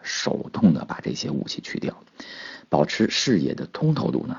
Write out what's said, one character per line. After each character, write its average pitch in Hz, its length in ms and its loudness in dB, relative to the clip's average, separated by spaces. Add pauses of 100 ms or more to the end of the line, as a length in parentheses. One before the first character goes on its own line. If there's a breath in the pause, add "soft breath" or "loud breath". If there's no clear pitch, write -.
手 - 520 -2
动 - 180 8
的 62 140 -2
把 - 160 -8
这 - 100 -2
些 - 160 -6
雾 71 180 -2
气 - 140 -6
去 - 180 -8
掉， - 160 -4 (760 loud breath)
保 73 160 6
持 - 240 2
视 107 300 2
野 67 120 0
的 - 140 -6
通 156 280 2
透 - 160 0
度 - 160 0
呢， - 120 -6